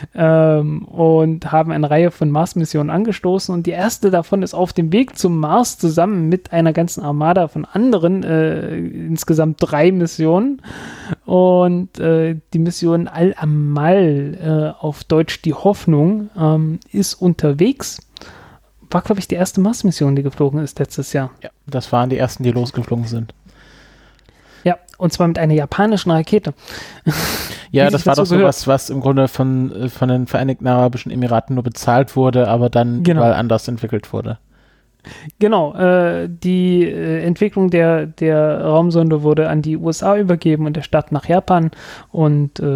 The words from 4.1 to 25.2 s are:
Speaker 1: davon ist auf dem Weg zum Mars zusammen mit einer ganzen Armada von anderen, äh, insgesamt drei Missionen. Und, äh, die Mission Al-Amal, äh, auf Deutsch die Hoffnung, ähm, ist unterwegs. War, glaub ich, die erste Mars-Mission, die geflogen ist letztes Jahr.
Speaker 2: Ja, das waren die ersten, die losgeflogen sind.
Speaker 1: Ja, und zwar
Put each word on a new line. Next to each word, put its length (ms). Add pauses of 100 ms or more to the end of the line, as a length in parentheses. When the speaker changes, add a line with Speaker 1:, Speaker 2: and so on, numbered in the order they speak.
Speaker 1:
davon 320
ist 100
auf 220
dem 180
Weg 240
zum 220
Mars 400
zusammen 500
mit 240
einer 220
ganzen 280
Armada 460
von 160
anderen, 600
äh, 520
insgesamt 840
drei 300
Missionen. 720 (640)
Und, 760
äh, 380 (160)
die 60
Mission 500
Al-Amal, 1700
äh, 60
auf 200
Deutsch 360
die 140
Hoffnung, 720 (100)
ähm, 400 (140)
ist 220
unterwegs. 880 (880)
War, 100
glaub 180
ich, 100
die 80
erste 260
Mars-Mission, 520
die 80
geflogen 380
ist 180
letztes 360
Jahr. 160 (120)
Speaker 2:
Ja, 60 (180)
das 240
waren 200
die 80
ersten, 240
die 100
losgeflogen 540
sind. 260 (1300)
Speaker 1:
Ja, 120 (200)
und 160
zwar 160